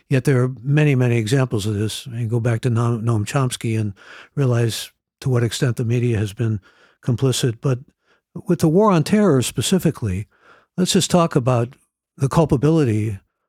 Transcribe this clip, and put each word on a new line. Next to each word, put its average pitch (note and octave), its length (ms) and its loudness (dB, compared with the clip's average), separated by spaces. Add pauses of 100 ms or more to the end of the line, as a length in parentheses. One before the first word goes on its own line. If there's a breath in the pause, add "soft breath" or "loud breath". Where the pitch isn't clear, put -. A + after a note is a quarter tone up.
yet C3 160 0
there C3 180 2
are B2+ 200 -2
many, C#3+ 320 2
many B2 220 2
examples A#2 500 0
of A2 80 -2
this. G#2 320 -6
You A#2 220 -6
go A#2 120 -2
back A#2 200 -2
to B2+ 100 -2
Noam, A#2 320 0
Noam A2+ 220 0
Chomsky B2 540 -4
and G#2+ 160 -4 (400 loud breath)
realize A#2+ 580 0 (280)
to C3+ 100 -4
what A#2+ 120 2
extent A#2+ 340 -2
the B2+ 80 -2
media A#2 340 0
has G#2 160 -4
been A2+ 260 -2 (420 soft breath)
complicit. B2 600 0
But B2+ 160 -2 (680)
with F3 120 0
the E3 100 2
war G3+ 220 4
on E3 120 4
terror F#3+ 400 4
specifically, A2+ 840 -2 (500 soft breath)
let's F3+ 160 0
just - 180 0
talk E3+ 240 2
about B2 400 0 (420)
the C3+ 120 -2
culpability B2+ 920 0 (300)